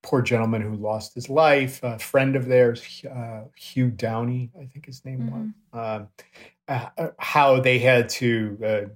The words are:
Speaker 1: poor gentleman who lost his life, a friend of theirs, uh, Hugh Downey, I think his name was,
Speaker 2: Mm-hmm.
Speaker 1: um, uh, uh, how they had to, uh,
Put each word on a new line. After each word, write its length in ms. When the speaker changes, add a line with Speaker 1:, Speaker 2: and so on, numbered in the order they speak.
Speaker 1:
poor 180
gentleman 400
who 140
lost 400
his 140
life, 540
a 140
friend 380
of 100
theirs, 640
uh, 360
Hugh 340
Downey, 680
I 60
think 200
his 200
name 260
was, 160
Speaker 2:
Mm-hmm. 60
Speaker 1:
um, 280
uh, 300
uh, 120
how 400
they 200
had 300
to, 540
uh, 180